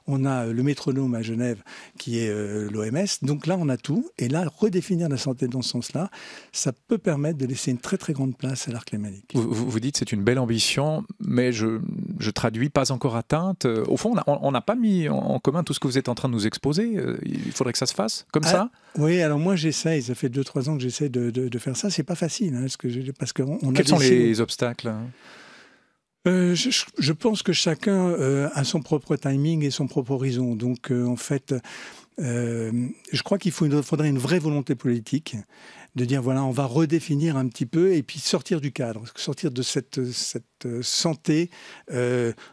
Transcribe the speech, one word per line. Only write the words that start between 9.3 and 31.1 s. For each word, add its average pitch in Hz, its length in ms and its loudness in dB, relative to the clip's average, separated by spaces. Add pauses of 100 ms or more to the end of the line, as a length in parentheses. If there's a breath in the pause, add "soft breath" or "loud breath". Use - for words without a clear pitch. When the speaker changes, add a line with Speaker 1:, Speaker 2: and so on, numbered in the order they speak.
Speaker 2:
Vous, 117 160 2
vous, 113 180 0
vous 113 120 0
dites 135 180 -2
c'est - 140 -2
une 101 120 0
belle 120 140 4
ambition, 135 680 0 (160)
mais 123 340 2
je, 110 260 0 (400)
je 107 100 -2
traduis 113 400 0
pas 139 220 2
encore 120 240 0
atteinte. 165 500 0
Euh, 113 220 2
au - 100 4
fond, 226 160 0
on 208 40 4
a, - 100 2
on, 143 140 2
on 139 100 2
n'a 123 100 0
pas 214 140 0
mis 202 320 2
en, 147 80 0
en 135 240 0
commun 156 240 2
tout 147 100 -4
ce - 60 -4
que - 80 0
vous 127 100 2
êtes 131 120 2
en 120 60 -2
train - 120 -2
de 123 60 0
nous 104 120 2
exposer. 185 520 0
Euh, 123 280 -2
il - 280 -4
faudrait - 180 -4
que - 80 -4
ça 127 80 0
se - 80 -4
fasse - 360 -4
comme 156 140 2
Speaker 1:
Ah, 165 60 4
Speaker 2:
ça ? 190 200 2 (280 soft breath)
Speaker 1:
oui, 170 220 4
alors 151 180 2
moi 185 160 2
j'essaye, 160 480 0
ça 123 100 -4
fait 131 160 -2
deux, 135 140 0
trois 135 260 -2
ans 156 60 0
que 127 80 -2
j'essaie 131 260 -2
de, 120 220 0
de, 127 160 -2
de 120 100 -4
faire 123 200 -4
ça. 208 120 -2
C'est 165 140 0
pas 170 120 -4
facile, 165 380 -2
hein, 127 140 -2
ce - 100 -6
que 127 120 -4
je... 120 100 -4 (180)
Parce - 160 -6
qu'on, 139 300 0
on 131 80 2
a - 20 2
Speaker 2:
Quels - 140 4
sont 180 100 6
Speaker 1:
décidé 123 300 8
Speaker 2:
les 110 120 4
obstacles, 120 500 -2
hein ? 110 180 -6 (1200 loud breath)
Speaker 1:
Euh, 180 280 6
je, 247 160 0
je, - 140 0 (120)
je 156 160 2
pense 214 300 0
que 180 100 2
chacun, 185 540 2
euh, 143 460 2
a 143 100 0
son 147 180 0
propre 147 340 0
timing 147 480 2
et 143 60 2
son 139 160 -2
propre 127 240 -2
horizon. 127 460 0
Donc, 123 360 -4
euh, 123 140 2
en 123 120 0